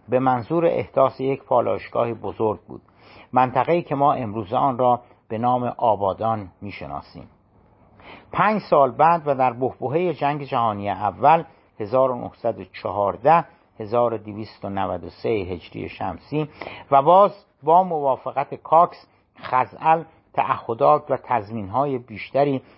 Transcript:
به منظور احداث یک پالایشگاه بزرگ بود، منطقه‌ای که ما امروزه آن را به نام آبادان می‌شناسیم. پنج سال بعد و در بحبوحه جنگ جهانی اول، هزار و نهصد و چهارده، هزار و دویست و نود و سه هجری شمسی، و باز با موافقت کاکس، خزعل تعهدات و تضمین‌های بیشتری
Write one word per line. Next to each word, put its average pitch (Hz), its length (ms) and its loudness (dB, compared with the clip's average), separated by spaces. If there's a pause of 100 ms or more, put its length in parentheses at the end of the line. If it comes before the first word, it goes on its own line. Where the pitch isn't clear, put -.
به 123 100 2
منظور 131 460 0
احداث 127 540 0
یک 135 240 -4
پالایشگاه 117 720 -2
بزرگ 104 540 -4
بود، - 140 -18 (520)
منطقه‌ای 127 480 2
که - 140 -6
ما 143 180 2
امروزه 110 440 -6
آن 135 200 0
را 123 240 2 (260)
به 110 100 -6
نام 123 260 0
آبادان 104 840 -2 (120)
می‌شناسیم. 71 680 -14 (1000)
پنج 196 380 0
سال 139 220 6
بعد 156 340 4
و 143 100 0
در 127 180 2
بحبوحه 131 600 -2
جنگ 147 300 -4
جهانی 113 460 -2
اول، 104 540 2 (360)
هزار 127 320 0
و 123 40 -6
نهصد 110 440 -6
و 95 40 -12 (200)
چهارده، 101 640 2 (340)
هزار 113 340 0
و 110 40 -4
دویست 104 480 -12
و 101 40 -8
نود 92 340 -4
و 87 60 -14
سه - 200 -8
هجری 95 600 -6
شمسی، 110 600 -8 (420)
و 139 100 6
باز 185 440 4 (180)
با 170 200 4
موافقت 139 720 -4
کاکس، - 520 2 (300)
خزعل 151 680 0 (300)
تعهدات 139 800 0
و 127 120 0
تضمین‌های 117 760 -4
بیشتری 131 640 -2 (160)